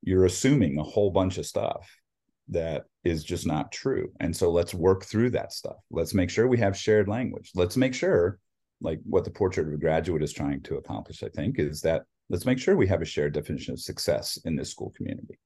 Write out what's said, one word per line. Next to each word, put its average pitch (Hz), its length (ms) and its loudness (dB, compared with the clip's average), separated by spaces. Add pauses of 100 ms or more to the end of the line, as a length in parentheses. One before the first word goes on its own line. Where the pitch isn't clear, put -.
You're 92 240 4
assuming 92 520 4
a 78 60 -2
whole 104 280 2
bunch 92 260 2
of 80 80 -6
stuff - 440 -4 (600)
that 80 360 -4 (180)
is 82 200 0
just 87 220 -6
not 78 260 -2
true. - 480 -4
And 82 160 -2
so 87 140 2
let's 85 240 2
work 95 320 2
through 113 260 2
that - 220 -4
stuff. - 240 -10 (140)
Let's 82 220 -2
make 90 160 2
sure 113 180 2
we 123 100 4
have 101 180 2
shared 107 320 4
language. 113 460 -6
Let's 90 240 0
make 127 160 2
sure, 101 460 2 (420)
like, 82 220 -4
what 87 200 0
the - 80 -8
Portrait 92 360 0
of 76 60 -4
a 76 40 -4
Graduate 78 460 0
is 73 100 -4
trying 71 300 -4
to - 140 -6
accomplish, - 440 -10
I - 80 -8
think, 76 300 -4
is 73 220 -2
that 80 220 0 (260)
let's - 160 -2
make 127 140 2
sure 185 160 4
we 123 120 4
have 87 140 2
a 82 40 -4
shared 73 280 -2
definition 76 400 -6
of 67 60 -10
success - 680 -4
in 80 100 -2
this 67 160 -6
school - 240 -10
community. - 500 -10